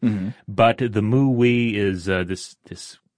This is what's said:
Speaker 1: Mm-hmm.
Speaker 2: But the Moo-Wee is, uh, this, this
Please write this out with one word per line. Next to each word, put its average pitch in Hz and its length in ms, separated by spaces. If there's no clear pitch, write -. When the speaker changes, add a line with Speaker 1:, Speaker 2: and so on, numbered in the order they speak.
Speaker 1:
Mm-hmm. 104 260
Speaker 2:
But 113 360
the 104 100
Moo-Wee 120 760
is, 95 320
uh, 92 140
this, 90 320
this - 320